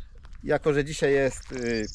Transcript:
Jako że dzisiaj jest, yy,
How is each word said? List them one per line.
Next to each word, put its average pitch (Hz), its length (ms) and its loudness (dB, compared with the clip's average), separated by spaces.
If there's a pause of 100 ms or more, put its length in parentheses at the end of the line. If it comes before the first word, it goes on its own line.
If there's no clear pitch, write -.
(420)
Jako 147 300 2
że 143 120 2
dzisiaj 147 280 2
jest, 139 380 2
yy, 117 440 -2